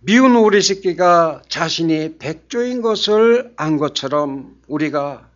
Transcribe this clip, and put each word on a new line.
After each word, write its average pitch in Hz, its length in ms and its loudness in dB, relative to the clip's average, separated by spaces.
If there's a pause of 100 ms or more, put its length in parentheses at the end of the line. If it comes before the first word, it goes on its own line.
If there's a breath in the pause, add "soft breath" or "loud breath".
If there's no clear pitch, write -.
미운 240 340 4
오리 208 260 4
새끼가 175 880 0
자신이 160 680 -4
백조인 240 640 -8
것을 226 720 0
안 156 200 -2
것처럼 139 800 -4 (100)
우리가 143 680 -6